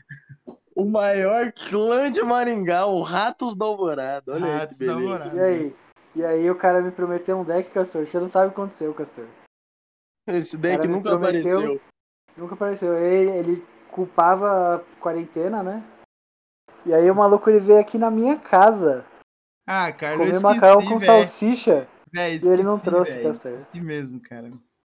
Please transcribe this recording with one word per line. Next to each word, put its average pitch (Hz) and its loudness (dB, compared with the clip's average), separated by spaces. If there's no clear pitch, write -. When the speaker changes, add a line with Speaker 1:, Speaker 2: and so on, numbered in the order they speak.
Speaker 1:
O 196 -2
maior 208 0
clã 233 -2
de 320 -2
Maringá, 226 -2
o 190 -2
Ratos 202 -4
da 208 -6
Alvorada. 143 -6
Olha 156 -4
Speaker 2:
Ratos 151 -12
Speaker 1:
aí 131 -4
que 123 -4
Speaker 2:
da 123 -6
Speaker 1:
beleza. 190 -6
Speaker 2:
Alvorada. 156 -10
Speaker 3:
E 185 -2
aí? 165 -2
E 165 -4
aí 165 0
o 180 0
cara 180 2
me 180 -6
prometeu 180 -6
um 175 -8
deck, 175 -4
Castor. 180 -4
Você 175 -6
não 180 -6
sabe 190 2
o - -4
que 208 -12
aconteceu, 165 -8
Castor. 143 -14
Speaker 1:
Esse 175 -6
Speaker 3:
O 160 -12
Speaker 1:
deck 170 0
Speaker 3:
cara 160 0
me 175 -2
Speaker 1:
nunca 202 -6
Speaker 3:
prometeu, 180 0
Speaker 1:
apareceu. 214 -4
Speaker 3:
nunca 175 -12
apareceu. 190 -4
Ele, 185 2
ele 175 -4
culpava 185 0
a 170 -8
quarentena, 170 -6
né? 208 -10
E 170 0
aí 170 6
o 190 4
maluco, 208 4
ele 214 6
veio 208 8
aqui 208 -2
na 226 0
minha 240 0
casa 190 2
Speaker 2:
Ah, 180 -4
cara, 151 -6
eu - -2
Speaker 3:
comer 180 2
Speaker 2:
esqueci, 185 0
Speaker 3:
macarrão 202 8
com 220 -2
Speaker 2:
véi. 196 2
Speaker 3:
salsicha 214 4
Speaker 2:
Véi, 170 -4
Speaker 3:
e 170 -6
ele 185 4
não 202 0
Speaker 2:
esqueci, 196 -8
Speaker 3:
trouxe, 175 0
Speaker 2:
véi. 123 -8
Speaker 3:
Castor. 139 -6
Speaker 2:
Esqueci 143 -16
mesmo, 143 -10
cara. 120 -20